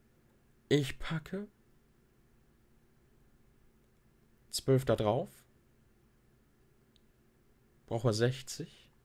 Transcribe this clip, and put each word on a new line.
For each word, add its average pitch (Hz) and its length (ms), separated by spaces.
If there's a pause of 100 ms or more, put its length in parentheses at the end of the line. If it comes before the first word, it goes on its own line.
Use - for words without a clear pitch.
(680)
Ich 139 280
packe 190 500 (3000)
zwölf 131 360
da 113 100
drauf. 113 340 (2500)
Brauche 117 260
sechzig. - 800 (160)